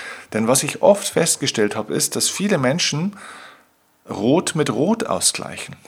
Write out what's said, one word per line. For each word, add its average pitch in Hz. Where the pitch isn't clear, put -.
Denn 110
was 127
ich -
oft 202
festgestellt 127
habe, 113
ist, 147
dass 120
viele 196
Menschen 151
Rot 120
mit 147
Rot 160
ausgleichen, -